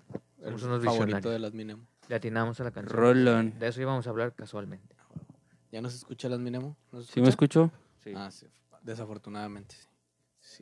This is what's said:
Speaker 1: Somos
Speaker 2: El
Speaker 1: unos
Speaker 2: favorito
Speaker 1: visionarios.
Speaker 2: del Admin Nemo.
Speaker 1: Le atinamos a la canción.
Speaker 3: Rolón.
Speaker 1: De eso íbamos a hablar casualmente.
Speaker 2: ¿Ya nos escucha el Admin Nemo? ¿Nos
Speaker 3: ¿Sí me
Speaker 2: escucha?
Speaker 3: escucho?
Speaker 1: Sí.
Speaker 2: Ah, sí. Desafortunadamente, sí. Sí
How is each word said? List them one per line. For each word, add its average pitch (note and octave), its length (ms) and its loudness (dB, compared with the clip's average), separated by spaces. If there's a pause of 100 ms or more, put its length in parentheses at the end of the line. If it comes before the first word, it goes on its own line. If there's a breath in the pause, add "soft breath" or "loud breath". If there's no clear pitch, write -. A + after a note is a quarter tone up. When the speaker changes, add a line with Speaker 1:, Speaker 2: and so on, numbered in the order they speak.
(420)
Speaker 1:
Somos A2+ 200 -8
Speaker 2:
El B2 60 -6
Speaker 1:
unos A#2+ 160 -2
Speaker 2:
favorito A2 340 2
Speaker 1:
visionarios. A#2 160 -4
Speaker 2:
del A2+ 100 -6
Admin G#2+ 220 -10
Nemo. A2 200 -16 (220)
Speaker 1:
Le B2 60 -4
atinamos A2+ 460 -2
a B2+ 40 -6
la A#2+ 60 -6
canción. G#2 280 -8
Speaker 3:
Rolón. A#2 600 6
Speaker 1:
De A2+ 100 -4
eso B2 140 -6
íbamos C3 240 -2
a B2 40 -6
hablar A#2 240 -4
casualmente. G2+ 600 -14 (760)
Speaker 2:
¿Ya A2+ 120 -10
nos B2 120 -8
escucha B2 340 -10
el B2 60 -2
Admin B2 200 -6
Nemo? C3+ 220 -8 (160)
¿Nos A#2+ 160 -16
Speaker 3:
¿Sí - 120 0
me C3 80 10
Speaker 2:
escucha? D3 360 6
Speaker 3:
escucho? E3 140 0 (260)
Speaker 1:
Sí. G#2 120 -14
Speaker 2:
Ah, G2 140 -10
sí. - 160 -20 (360)
Desafortunadamente, G#2 920 -12
sí. - 120 -20 (540)
Sí - 220 -20